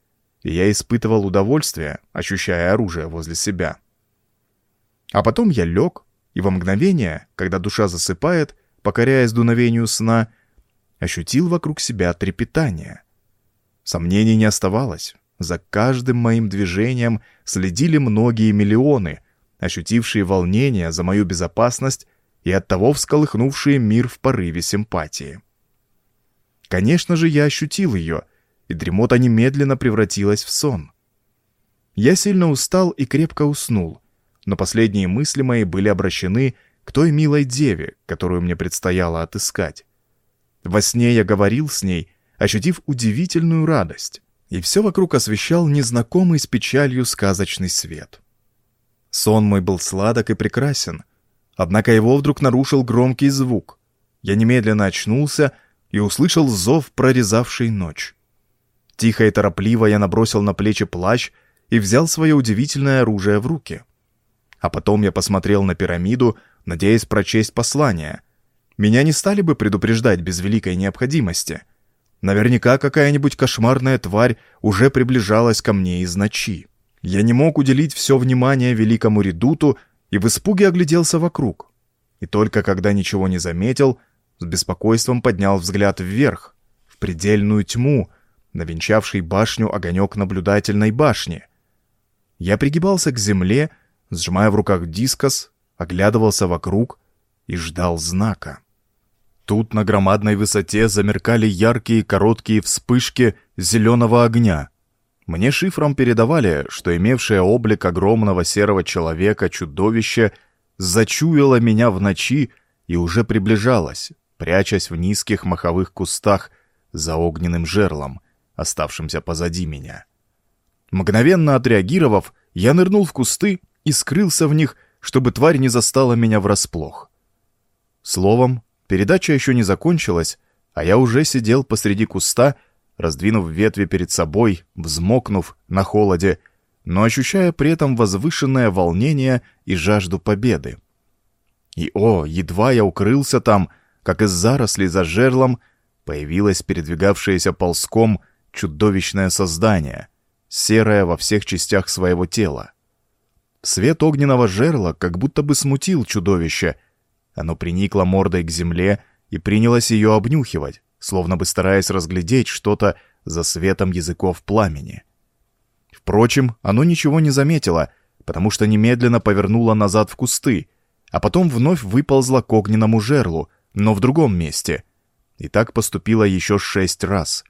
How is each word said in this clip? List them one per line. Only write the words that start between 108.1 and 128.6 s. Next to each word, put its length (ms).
серого 380
человека 640
чудовище 840
зачуяло 840
меня 320
в 80
ночи 520
и 80
уже 280
приближалось, 880
прячась 520
в 60
низких 480
маховых 500
кустах 580
за 240
огненным 500
жерлом, 560
оставшимся 640
позади 440
меня. 400
Мгновенно 640
отреагировав, 800
я 200
нырнул 320
в 80
кусты 480
и 80
скрылся 560
в 60
них, 220
чтобы 320
тварь 260
не 120
застала 440
меня 260
врасплох. 680
Словом, 580